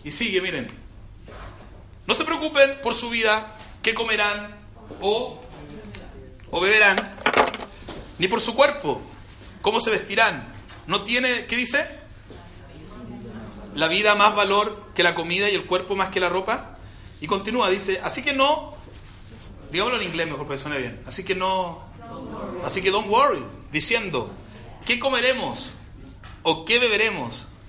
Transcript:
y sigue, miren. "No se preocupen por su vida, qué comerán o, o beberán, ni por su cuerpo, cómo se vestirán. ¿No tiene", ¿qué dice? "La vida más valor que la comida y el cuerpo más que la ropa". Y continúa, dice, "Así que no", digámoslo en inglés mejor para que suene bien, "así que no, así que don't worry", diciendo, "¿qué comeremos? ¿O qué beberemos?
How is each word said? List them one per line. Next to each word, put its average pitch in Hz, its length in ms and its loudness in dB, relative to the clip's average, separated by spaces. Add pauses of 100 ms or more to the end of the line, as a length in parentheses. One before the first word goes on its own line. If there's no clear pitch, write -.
y 147 80 -10
sigue, 196 300 0
miren. 160 260 -4 (1400)
"No 269 60 4
se 311 100 2
preocupen 302 580 6
por 240 120 0
su 240 140 -2
vida, 220 380 4 (380)
qué 226 100 2
comerán 214 640 0 (440)
o, 214 400 0 (1080)
o 165 100 -2
beberán, 202 360 8 (1200)
ni 175 80 4
por 220 140 2
su 226 160 0
cuerpo, 262 440 4 (640)
cómo 220 160 4
se 226 140 2
vestirán. 196 600 2 (360)
¿No 190 140 0
tiene", 247 440 0
¿qué - 80 -2
dice? 254 320 2 (1900)
"La 151 100 2
vida 208 300 4
más 208 180 6
valor 208 580 2
que 175 120 4
la 170 100 6
comida 180 340 0
y 208 60 2
el 170 120 -2
cuerpo 185 280 0
más 190 160 0
que 190 80 -2
la 180 100 2
ropa". 190 500 -2 (420)
Y 151 80 -8
continúa, 202 420 2
dice, 190 320 0
"Así 160 220 -4
que 285 80 0
no", 285 420 2 (960)
digámoslo 220 300 0
en 190 80 -2
inglés 165 180 -2
mejor 143 220 -6
para 143 80 -4
que 135 60 -8
suene 147 160 -4
bien, 120 280 -6
"así 180 180 -6
que 185 120 0
no, 185 440 0 (840)
así 180 180 -2
que 190 80 6
don't 208 180 0
worry", 214 360 4 (280)
diciendo, 156 580 0 (540)
"¿qué 240 160 0
comeremos? 240 720 0 (720)
¿O 160 200 2
qué 226 140 4
beberemos? 208 720 0 (200)